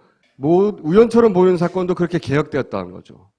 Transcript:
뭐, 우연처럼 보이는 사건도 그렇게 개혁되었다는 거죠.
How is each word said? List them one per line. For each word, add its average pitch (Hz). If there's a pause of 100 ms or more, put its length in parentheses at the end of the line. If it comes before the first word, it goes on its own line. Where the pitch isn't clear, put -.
(360)
뭐, 180
우연처럼 220
보이는 180
사건도 180
그렇게 170
개혁되었다는 127
거죠. -